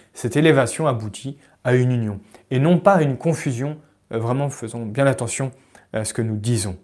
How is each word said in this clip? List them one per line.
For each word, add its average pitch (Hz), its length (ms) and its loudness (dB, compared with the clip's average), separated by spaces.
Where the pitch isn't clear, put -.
cette - 240 -4
élévation 151 500 4
aboutit 120 520 -6
à 127 100 2
une 127 180 2
union 107 280 -2
et 127 80 0
non 160 200 4
pas 196 160 6
à 165 80 4
une 135 140 0
confusion. 147 600 -4
Euh, 113 60 -2
vraiment, 131 320 -2
faisons 117 340 -10
bien 113 220 0
attention 131 440 -2
à 110 120 -2
ce - 80 -6
que - 80 -4
nous 113 160 -2
disons, 104 480 -2